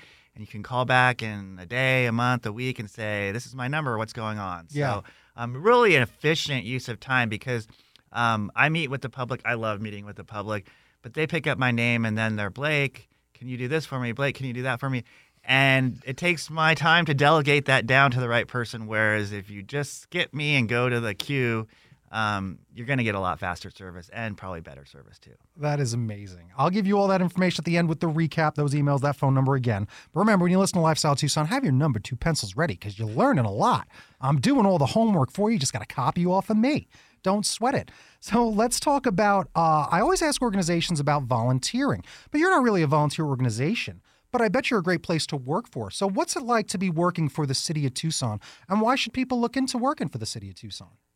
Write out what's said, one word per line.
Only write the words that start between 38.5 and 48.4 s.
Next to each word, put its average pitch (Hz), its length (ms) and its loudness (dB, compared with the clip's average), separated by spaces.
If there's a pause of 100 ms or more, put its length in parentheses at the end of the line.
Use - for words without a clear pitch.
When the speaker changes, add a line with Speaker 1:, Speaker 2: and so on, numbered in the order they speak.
Speaker 2:
talk 277 280 2
about, 202 500 2
uh, 160 340 4
I 170 100 4
always 359 220 2
ask 302 200 0
organizations 175 580 0
about 147 240 2
volunteering, 127 800 0 (260)
but 302 100 0
you're 359 100 4
not 320 120 6
really 208 200 4
a 156 40 4
volunteer 151 380 2
organization. 127 800 -2 (300)
But 247 80 0
I 226 80 4
bet 226 220 0
you're 220 100 2
a - 20 -6
great 170 200 0
place 160 240 -2
to 156 100 -6
work 139 340 -4
for. 107 200 -8
So 196 180 -2
what's 277 280 -2
it 294 60 -4
like 233 260 0
to 196 100 -6
be 190 100 0
working 170 400 0
for 147 180 -2
the 135 80 -2
city 151 300 -2
of 127 80 0
Tucson? 120 480 -4 (260)